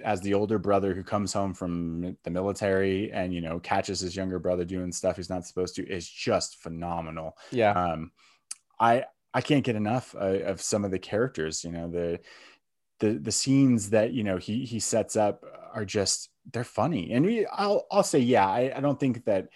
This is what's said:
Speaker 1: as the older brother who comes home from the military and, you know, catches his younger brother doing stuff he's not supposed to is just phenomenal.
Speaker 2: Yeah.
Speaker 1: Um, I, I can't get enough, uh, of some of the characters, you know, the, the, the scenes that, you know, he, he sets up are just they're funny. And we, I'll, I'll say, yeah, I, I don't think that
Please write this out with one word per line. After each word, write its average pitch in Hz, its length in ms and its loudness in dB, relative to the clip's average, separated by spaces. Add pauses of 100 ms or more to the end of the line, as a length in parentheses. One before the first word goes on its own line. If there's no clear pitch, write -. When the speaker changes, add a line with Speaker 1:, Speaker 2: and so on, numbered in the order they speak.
Speaker 1:
as 104 160 0
the 98 140 0
older 104 240 2
brother 98 340 2
who 92 100 -4
comes 104 300 -2
home 98 220 0
from 87 680 -4
the 85 80 -8
military 95 840 0
and, 92 200 -4
you 87 80 -4
know, 82 200 -6
catches 98 400 -2
his 90 140 -6
younger 92 240 -4
brother 90 280 0
doing 90 260 -6
stuff 90 240 -2
he's 90 140 -8
not 90 160 -6
supposed 90 300 -4
to 98 120 -6
is 90 180 -6
just - 500 -2
phenomenal. 82 840 -8 (120)
Speaker 2:
Yeah. 110 200 4
Speaker 1:
Um, 87 400 0 (680)
I, 117 260 6 (280)
I 127 80 0
can't 139 240 4
get 120 120 0
enough, 107 400 -2
uh, 98 260 0
of 92 180 -2
some 104 240 0
of 98 60 -2
the 92 80 -2
characters, 87 680 -2
you 85 60 -8
know, 85 180 -6
the, 85 320 -2 (800)
the, 107 140 2
the 107 200 -4
scenes 127 580 4
that, 110 220 4
you 113 120 -2
know, 95 120 0
he, 113 300 -4
he 110 140 -6
sets 110 360 0
up 104 300 0 (260)
are 110 120 -6
just 98 440 -2 (240)
they're 120 120 -4
funny. 113 480 -2
And 127 140 4
we, 220 200 2
I'll, 202 440 0
I'll 196 120 4
say, 160 160 2
yeah, 120 300 6
I, 110 280 0
I 135 40 -6
don't 139 200 0
think 123 240 0
that 95 320 0